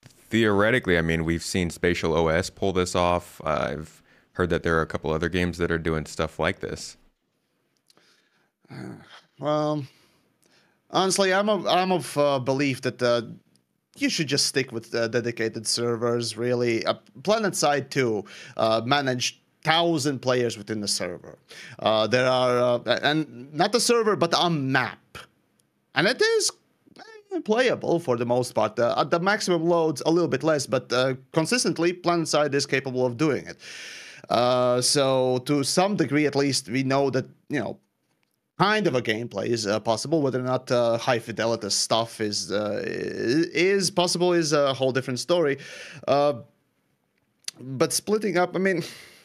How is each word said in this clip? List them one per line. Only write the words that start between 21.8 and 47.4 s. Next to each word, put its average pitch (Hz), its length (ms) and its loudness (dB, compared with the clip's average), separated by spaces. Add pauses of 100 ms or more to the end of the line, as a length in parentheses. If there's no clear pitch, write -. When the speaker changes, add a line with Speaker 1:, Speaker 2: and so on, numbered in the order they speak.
Speaker 2:
Uh, 110 260 4
there 127 220 2
are, 127 300 2 (280)
uh, 117 160 2
and 139 500 -4
not 185 220 0
a 233 60 2
server, 220 340 2
but 165 240 0
a 170 100 2
map. 135 720 -2 (760)
And 151 100 4
it 247 160 0
is, 440 300 2 (460)
eh, 415 460 -10
playable 214 540 2
for 123 180 0
the 120 100 -2
most 123 280 0
part. 107 240 0
Uh, 117 180 2
at 131 140 0
the 170 80 2
maximum 185 460 0
loads, 165 420 2
a 156 40 4
little 170 180 4
bit 135 160 -2
less, 151 240 0
but, 127 240 -2
uh, 131 220 2 (180)
consistently, 170 600 0
PlanetSide 165 640 0
is 139 100 0
capable 131 400 0
of 123 120 -2
doing 117 300 0
it. 85 100 -14 (720)
Uh, 123 500 4
so 131 640 2
to 143 180 2
some 190 320 2
degree, 147 300 2
at 135 100 -2
least, 139 320 0
we 131 160 0
know 135 260 2
that, 127 160 -2 (220)
you 143 100 -2
know, - 200 -6 (800)
kind 202 280 2
of 143 80 2
a 123 80 0
gameplay 107 440 -4
is, 113 200 0
uh, 104 140 2
possible. 135 420 0
Whether 131 160 0
or 127 60 -4
not, 127 260 -4
uh, 120 280 2
high 123 200 0
fidelity 110 520 -4
stuff - 500 -2
is, 101 320 -4
uh, 104 320 -4
i-, 104 680 -2
is 190 380 0
possible 175 420 0
is 165 200 0
a 143 220 2
whole 131 180 0
different 127 260 -4
story. 151 400 2 (480)
Uh, 143 280 4 (1300)